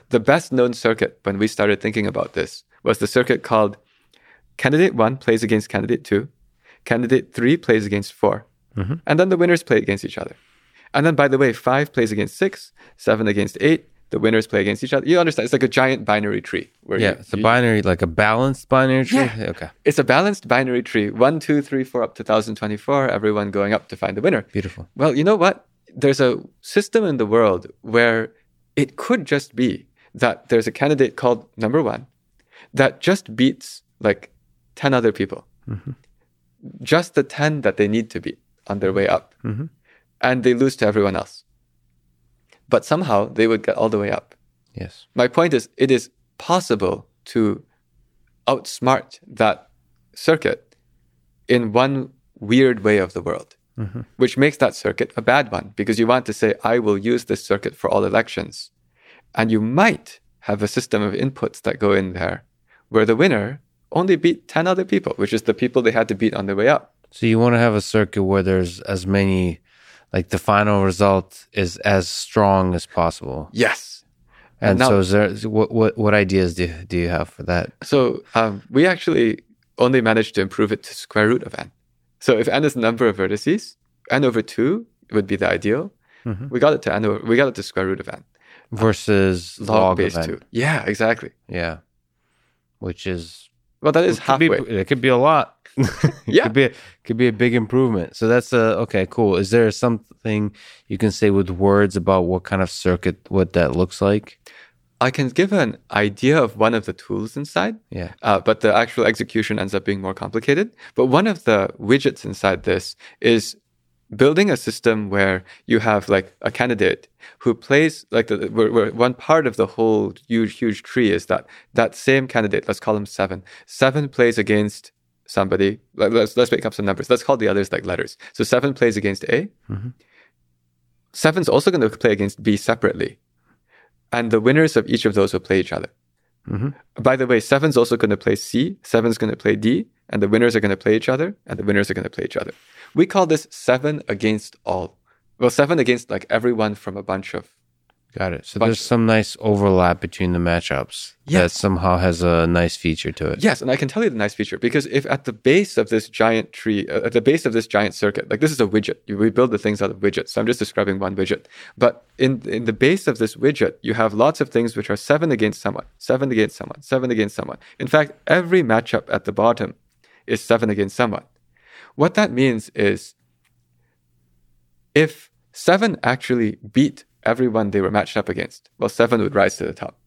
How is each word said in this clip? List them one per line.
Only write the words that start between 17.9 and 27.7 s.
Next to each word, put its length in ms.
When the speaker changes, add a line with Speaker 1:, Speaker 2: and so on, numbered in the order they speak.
Speaker 2:
a 60
balanced 640
binary 360
tree? 140
Speaker 1:
Yeah. 320
Speaker 2:
Okay. 200
Speaker 1:
It's 140
a 60
balanced 420
binary 380
tree, 260
one, 300
two, 200
three, 240
four, 200
up 120
to 80
thousand 300
twenty-four, 540
everyone 420
going 240
up 140
to 80
find 200
the 60
winner. 200
Speaker 2:
Beautiful. 440
Speaker 1:
Well, 200
you 80
know 120
what? 300
There's 240
a 180
system 440
in 120
the 100
world 400